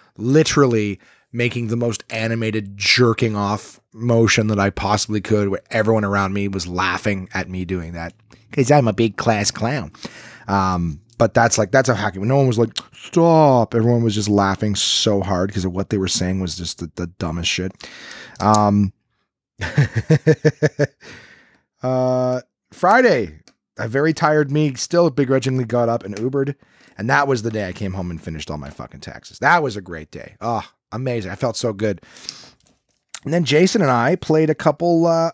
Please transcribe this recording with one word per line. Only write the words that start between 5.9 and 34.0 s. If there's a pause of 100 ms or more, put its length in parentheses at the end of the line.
around
me
was
laughing
at
me
doing
that (380)
'cause
I'm
a
big
class
clown. (540)
Um, (180)
but
that's
like,
that's
how
hacky,
no
one
was
like, (140)
"Stop."
Everyone
was
just
laughing
so
hard
'cause
of
what
they
were
saying
was
just
the,
the
dumbest
shit. (680)
Um, (680)
<laughs> (2250)
uh, (300)
Friday, (380)
a
very
tired
me
still
begrudgingly
got
up
and
Ubered. (400)
And
that
was
the
day
I
came
home
and
finished
all
my
fucking
taxes.
That
was
a
great
day.
Oh, (280)
amazing.
I
felt
so
good. (1200)
And
then
Jason
and
I